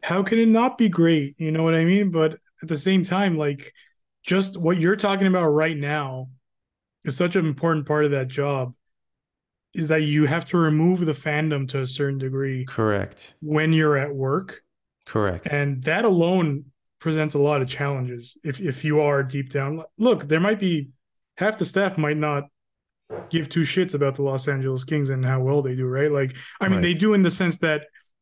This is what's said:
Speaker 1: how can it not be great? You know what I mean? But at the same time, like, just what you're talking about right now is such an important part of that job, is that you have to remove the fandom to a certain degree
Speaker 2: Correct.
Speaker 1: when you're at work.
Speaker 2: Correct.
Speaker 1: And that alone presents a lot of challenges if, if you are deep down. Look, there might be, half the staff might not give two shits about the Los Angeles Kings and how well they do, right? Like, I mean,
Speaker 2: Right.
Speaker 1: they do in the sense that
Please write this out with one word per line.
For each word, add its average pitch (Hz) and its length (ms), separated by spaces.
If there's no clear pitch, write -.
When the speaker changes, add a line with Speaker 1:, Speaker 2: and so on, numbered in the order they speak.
Speaker 1:
how 185 200
can 226 160
it 226 80
not 226 300
be 220 120
great? 165 480
You 156 140
know 160 120
what 165 120
I 165 100
mean? 196 260
But 160 280
at 165 80
the 160 80
same 190 260
time, 185 340
like, 147 360
just 190 340
what 175 200
you're 175 180
talking 196 320
about 180 220
right 156 280
now 143 520
is 135 100
such 175 200
an 180 100
important 156 420
part 151 180
of 143 60
that 135 160
job, 131 460
is 160 160
that 156 140
you 151 220
have 160 200
to - 120
remove 170 480
the 160 80
fandom 147 560
to 135 120
a 131 40
certain 139 320
degree 135 480
Speaker 2:
Correct. 104 760
Speaker 1:
when 156 320
you're 151 240
at 143 160
work. 139 500
Speaker 2:
Correct. 98 480
Speaker 1:
And 143 300
that 160 220
alone 170 600
presents 156 360
a 143 40
lot 143 220
of 127 80
challenges 127 760
if, 143 160
if 147 240
you 151 180
are 143 220
deep 131 280
down. 143 320
Look, 220 300
there 156 120
might 208 200
be, 165 300
half 214 200
the 165 80
staff 190 320
might 151 200
not 147 280
give 160 200
two 165 120
shits 180 320
about 139 220
the 139 80
Los 135 240
Angeles 131 360
Kings 147 260
and 131 140
how 131 160
well 139 220
they 127 140
do, 131 100
right? 135 260
Like, 135 240
I 202 80
mean, 190 100
Speaker 2:
Right. 175 40
Speaker 1:
they 175 120
do 202 200
in 202 80
the 180 100
sense 180 280
that 151 240